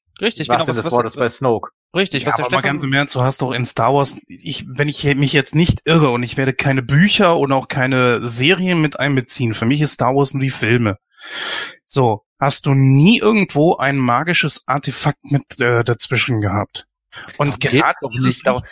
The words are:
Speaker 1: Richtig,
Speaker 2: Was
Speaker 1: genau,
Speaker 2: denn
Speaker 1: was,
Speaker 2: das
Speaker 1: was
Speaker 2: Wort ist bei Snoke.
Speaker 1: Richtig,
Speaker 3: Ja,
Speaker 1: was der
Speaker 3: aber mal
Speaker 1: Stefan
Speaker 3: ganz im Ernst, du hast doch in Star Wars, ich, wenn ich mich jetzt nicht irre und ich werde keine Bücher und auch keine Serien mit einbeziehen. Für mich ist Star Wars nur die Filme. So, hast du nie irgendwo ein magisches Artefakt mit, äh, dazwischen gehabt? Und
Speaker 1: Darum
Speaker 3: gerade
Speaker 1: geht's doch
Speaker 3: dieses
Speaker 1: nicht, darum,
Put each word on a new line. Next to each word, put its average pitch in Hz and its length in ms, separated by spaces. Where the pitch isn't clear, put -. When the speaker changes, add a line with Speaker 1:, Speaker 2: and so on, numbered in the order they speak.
Speaker 1:
Richtig, 190 280
Speaker 2:
Was 120 60
Speaker 1:
genau, 156 100
Speaker 2:
denn 139 60
Speaker 1:
was, 120 60
Speaker 2:
das 110 80
Speaker 1:
was 165 80
Speaker 2:
Wort 120 120
ist 110 120
bei 120 120
Snoke. 120 400
Speaker 1:
Richtig, 170 280
Speaker 3:
Ja, 147 60
Speaker 1:
was 127 80
der 127 80
Speaker 3:
aber 123 100
mal 135 40
Speaker 1:
Stefan 139 140
Speaker 3:
ganz 143 100
im 135 100
Ernst, 143 220
du 127 60
hast 131 200
doch 131 100
in 123 140
Star 120 280
Wars, 139 240
ich, - 400
wenn 143 220
ich - 140
mich 139 160
jetzt 139 240
nicht 165 300
irre 151 240
und 120 140
ich 117 140
werde 135 160
keine 135 280
Bücher 170 560
und 139 140
auch 135 160
keine 127 580
Serien 165 560
mit 156 180
einbeziehen. 127 540
Für 113 140
mich 147 140
ist 147 120
Star 127 220
Wars 139 180
nur 135 80
die 135 80
Filme. 113 480
So, 120 380
hast - 260
du 139 80
nie 135 460
irgendwo 180 580
ein 139 200
magisches 143 720
Artefakt 139 640
mit, - 300
äh, 120 220
dazwischen 117 580
gehabt? 101 460
Und 147 100
Speaker 1:
Darum 117 120
Speaker 3:
gerade 123 180
Speaker 1:
geht's 151 240
doch 135 100
Speaker 3:
dieses 127 140
Speaker 1:
nicht, - 120
darum, 127 140